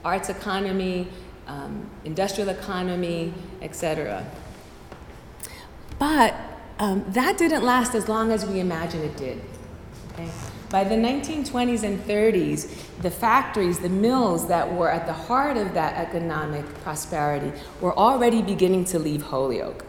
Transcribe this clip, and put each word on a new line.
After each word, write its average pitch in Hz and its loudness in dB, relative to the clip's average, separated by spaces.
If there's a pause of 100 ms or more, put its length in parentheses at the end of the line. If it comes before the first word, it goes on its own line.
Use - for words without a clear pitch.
arts 190 -2
economy, 190 -2 (380)
um, 143 -10 (140)
industrial 196 0
economy, 180 -2 (260)
et - -10
cetera. 151 -2 (1700)
But, 285 6 (440)
um, 202 0
that 254 2
didn't 311 4
last 247 4
as 214 0
long 220 2
as 202 0
we 190 -2
imagine 170 -2
it 147 -4
did. 123 -8 (720)
Okay? 165 -10 (420)
By 196 4
the 214 2
nineteen 277 2
twenties 240 0
and 196 -2
thirties, 190 2 (360)
the 175 0
factories, 214 4
the 180 -2
mills 202 4
that 175 4
were 170 4
at 170 2
the 165 -2
heart 254 0
of 190 0
that 160 0
economic 156 -2 (180)
prosperity 147 -2 (280)
were 180 2
already 240 6
beginning 185 4
to 170 0
leave 151 0
Holyoke 131 -2